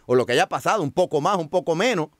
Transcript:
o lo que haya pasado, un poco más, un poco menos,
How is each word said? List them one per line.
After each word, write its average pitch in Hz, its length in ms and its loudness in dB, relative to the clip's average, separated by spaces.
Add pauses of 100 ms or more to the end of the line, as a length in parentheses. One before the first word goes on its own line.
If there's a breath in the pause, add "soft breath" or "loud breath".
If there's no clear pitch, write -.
o 123 100 2
lo 120 100 2
que 120 60 -2
haya 165 160 2
pasado, 170 340 -2
un 143 80 -4
poco 175 300 0
más, 185 160 0
un 165 120 -6
poco 170 280 -2
menos, 185 320 0 (120)